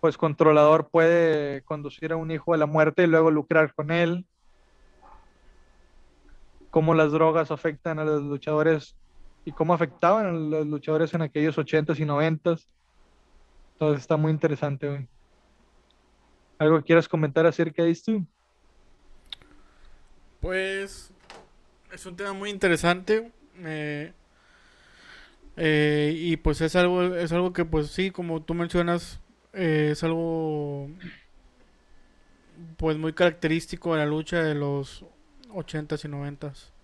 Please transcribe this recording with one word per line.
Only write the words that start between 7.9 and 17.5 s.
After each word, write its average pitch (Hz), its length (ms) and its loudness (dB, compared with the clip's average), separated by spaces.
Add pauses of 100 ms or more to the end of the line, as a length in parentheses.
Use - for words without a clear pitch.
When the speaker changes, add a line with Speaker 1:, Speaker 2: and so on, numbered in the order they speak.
Speaker 1:
a 156 60 -4
los 151 180 -2
luchadores 151 720 -2 (520)
y 151 60 -12
cómo 160 200 0
afectaban 175 540 2
a 180 60 -2
los 156 340 -2
luchadores 156 480 -2
en 165 80 -2
aquellos 151 340 -2
ochentas 156 420 0
y 156 60 -2
noventas. 156 640 0 (1040)
Entonces 147 300 0
está 160 160 0
muy 156 120 2
interesante, 147 580 -2
güey. 143 200 -8 (1500)
¿Algo 156 180 4
que 151 80 0
quieras 165 240 4
comentar 160 380 2
acerca 170 360 0